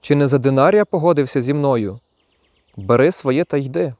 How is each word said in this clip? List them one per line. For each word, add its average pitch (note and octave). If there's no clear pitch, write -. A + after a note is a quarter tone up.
Чи -
не C#3+
за C3+
динарія C#3
погодився D3
зі B2+
мною? A#2+
Бери A#2+
своє C#3
та -
йди. C#3